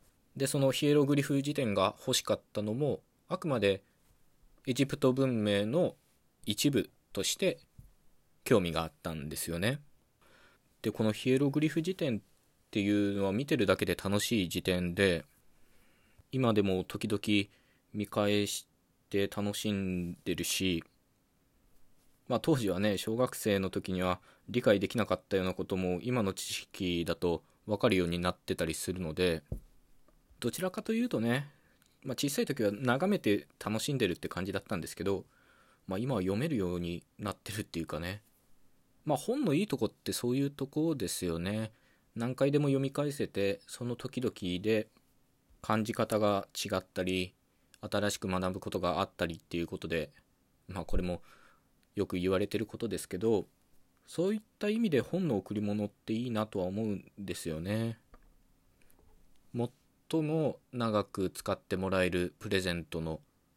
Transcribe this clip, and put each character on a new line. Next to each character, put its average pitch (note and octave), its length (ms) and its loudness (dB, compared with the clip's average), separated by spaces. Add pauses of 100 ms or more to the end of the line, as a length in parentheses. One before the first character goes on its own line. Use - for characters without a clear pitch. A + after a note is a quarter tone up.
(360)
で、 C3+ 120 -2
そ - 100 0
の C3+ 140 6
ヒ D3 160 2
エ D3 80 6
ロ D3 100 6
グ C#3+ 100 4
リ D3 60 4
フ C#3 220 0
辞 C#3+ 100 -4
典 B2 220 0
が G2 240 4
欲 B2+ 160 0
し - 80 0
か G#2+ 120 2
っ - 60 -12 (120)
た G#2+ 100 -2
の G#2+ 100 -2
も、 C3+ 280 0 (260)
あ F3 100 -4
く F3+ 100 -6
ま C3 120 0
で G2 240 2 (840)
エ C3 80 0
ジ C3+ 140 2
プ C#3 100 -6
ト C3 160 4
文 B2+ 300 2
明 G#2 240 2
の D3+ 280 0 (520)
一 B2+ 240 2
部 A#2 180 2 (240)
と G2 80 -2
し - 140 -2
て - 240 0 (840)
興 A2 160 6
味 F2 100 -2
が D#2+ 100 0
あ E2 60 -2
っ - 40 -10 (120)
た E2+ 80 -4
ん D2+ 180 -8
で D#2 60 -6
す - 160 -6
よ E2+ 80 -4
ね。 B2 200 0 (1040)
で、 A2+ 80 -2
こ A2 140 -4
の A2 80 4
ヒ - 180 -2
エ C3 80 6
ロ C#3 140 2
グ D3+ 80 0
リ D#3 80 2
フ D#3 160 0
辞 F#3 100 -2
典 C#3 240 -2
っ G2+ 40 -6 (500)
て A2+ 80 0
い G2+ 100 2
う G2+ 260 2
の G2 100 0
は F#2+ 60 0
見 A#2 140 -2
て D3 100 0
る G#2+ 120 2
だ F#2+ 100 6
け - 80 0
で F2+ 80 0
楽 G2+ 280 0
し G2+ 240 2
い D#2+ 40 -4
辞 F#2 140 -4
典 F2+ 320 0
で、 F#2 280 4 (1080)
今 B2 240 2
で G#2 80 6
も F#2 200 2
時 - 240 -6
々 G#2 440 2 (420)
見 G#2 140 -4
返 G#2 400 2
し - 180 -6 (440)
て G2+ 180 2
楽 G#2 300 -2
し A2 120 -2
ん F#2 440 -2 (100)
で F#2 100 -2
る E2 120 -4
し、 F2+ 400 0 (1400)
ま A#2+ 80 2
あ、 - 20 2
当 D#3+ 160 4
時 A2+ 140 0
は F2+ 100 0
ね、 G2+ 180 2
小 A2 200 -2
学 B2+ 180 0
生 G2+ 240 2
の F#2+ 100 0
時 F#2+ 220 -4
に F#2 100 0
は F#2 200 0 (260)
理 A#2 140 0
解 G#2 180 6
で G2 80 0
き - 100 -4
な G#2 80 2
か F#2 100 0
っ - 60 -10
た - 140 -4
よ F#2+ 80 4
う - 20 0
な F#2 80 -2
こ F2+ 120 -4
と G2 100 -2
も F2+ 260 0
今 B2 220 0
の G2 80 0
知 - 140 -8
識 F2 580 -2
だ E2 120 -2
と E2+ 280 0 (240)
分 G#2 100 -2
か B2 120 4
る F#2+ 80 4
よ F2+ 80 4
う - 20 -2
に E2+ 120 -2
な F2+ 120 0
っ - 60 -8
て - 180 -4
た - 80 -2
り D#2+ 100 -2
す - 200 -6
る F2+ 80 -6
の D#2 120 -4
で、 E2+ 300 2 (960)
ど A#2+ 100 0
ち - 120 -6
ら F#3 100 -2
か G#3+ 100 -8
と A3+ 120 -2
い A#3 100 2
う B3 60 -2
と C#3 100 0
ね、 A#2+ 300 0 (540)
ま C3+ 100 -6
あ、 - 20 -4
小 C#3+ 140 0
さ A#3+ 120 -2
い A3+ 40 2
時 C#3 180 -2
は G2+ 80 4
眺 C3 400 2
め G3 80 2
て - 280 2 (160)
楽 G#2+ 180 -2
し D3 120 -2
ん C3+ 40 0
で A#2 100 4
る F2 60 2
っ - 20 0
て - 140 -8
感 F#2 160 -4
じ G2 80 -6
だ F#2+ 80 -2
っ - 20 -20
た G2+ 140 -4
ん E2 40 -4
で C#2 60 -8
す - 80 -12
け E2+ 80 -6
ど、 G2 220 -2 (640)
ま F#2+ 100 -2
あ、 - 20 -2
今 B2+ 160 -2
は G2 60 0
読 F#2+ 180 0
め D3 80 0
る D#3+ 80 -2
よ F2+ 200 0
う F2 40 -2
に F2 240 -4 (160)
な G2+ 140 -4
っ - 20 -6
て - 160 -14
る G2+ 100 -6
っ - 40 -4
て - 140 -8
い E2 40 -4
う - 20 -6
か D2+ 140 -8
ね。 F#2 220 -8 (800)
ま D3+ 120 0
あ、 - 20 -2
本 C4+ 260 -2
の E3 100 2
い F3 100 2
い G#3 40 -4
と - 100 -2
こ A2 100 0
っ - 20 0
て - 240 -8
そ - 160 -2
う B2+ 80 0
い C#3 80 0
う C#3 60 -2
と C#3 160 -6
こ D#3 280 -2
で G2+ 140 -4
す - 160 -6
よ E2 120 0
ね。 G#2+ 360 -4 (420)
何 A#2 180 -4
回 C#3 180 2
で D3 80 4
も D3 100 2
読 C3+ 100 2
み C3+ 120 0
返 D3 200 -2
せ A#2 160 -4
て、 G2 400 0
そ - 160 -12
の A#2+ 140 -4
時 - 240 -8
々 A#2 120 0 (300)
で G#2+ 240 0 (720)
感 A2 220 0
じ A2 100 -4
方 A2 240 0
が G#2 380 2
違 F#2+ 220 -4
っ F#2 40 0
た - 220 -6
り、 F#2 320 -2 (460)
新 G#2 300 -2
し - 60 -6
く G2+ 100 -6
学 F#2 260 -2
ぶ F#2 60 -6
こ - 100 -8
と G2 100 -4
が F2 220 0
あ F#2+ 40 2
っ - 100 -16
た F2+ 100 0
り E2+ 100 -4
っ - 40 -16
て - 180 -8
い E2+ 40 0
う E2 60 -2
こ F#2+ 100 -8
と - 100 -8
で、 E2 240 -2 (560)
ま F#2 140 -6
あ、 - 40 -8
こ - 120 2
れ F2+ 60 2
も F2+ 180 -4 (720)
よ G2 100 0
く F#2+ 120 -4
言 F#2 140 2
わ F#2 80 2
れ G#2 80 0
て - 100 -4
る A2 80 0
こ - 120 -16
と A#2 100 -4
で F#2+ 100 -4
す - 120 -10
け F#2 80 -6
ど、 G#2+ 300 2 (600)
そ F3+ 220 -2
う G#3+ 40 0
い A3 40 -2
っ G#3+ 40 -6 (180)
た G#3 100 -2
意 A3 100 0
味 A#3 100 2
で C3 120 4
本 F3+ 260 -2
の A2+ 100 2
贈 F#2+ 160 -4
り G#2 80 0
物 G#2 240 0
っ G#2 40 -4
て - 240 -8
い A#2 140 -2
い B2 40 -4
な G#2+ 140 0
と G#2 140 -6
は F2+ 60 0
思 G2 180 -2
う - 40 -2
ん G2+ 300 -6
で F#2 180 -6
す - 140 -8
よ D#2 100 -4
ね。 A2 380 -4 (2250)
最 D#3+ 100 2
も D3+ 380 0 (140)
長 A2+ 320 2
く F#2 240 -2
使 - 220 -6
っ F#2+ 60 0
て - 200 -4
も F#2 120 0
ら F#2 140 4
え F2+ 60 4
る F2+ 300 0
プ G#2+ 100 -10
レ G2 100 2
ゼ F#2 140 0
ン E2 100 -4
ト E2 160 -6
の D#2+ 220 -4 (360)